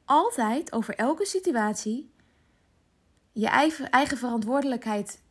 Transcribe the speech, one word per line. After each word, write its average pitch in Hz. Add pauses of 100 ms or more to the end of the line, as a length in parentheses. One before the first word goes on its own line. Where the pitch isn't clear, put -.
altijd 294
over -
elke 302
situatie 233 (1200)
je 214
eigen, 302
eigen 277
verantwoordelijkheid 233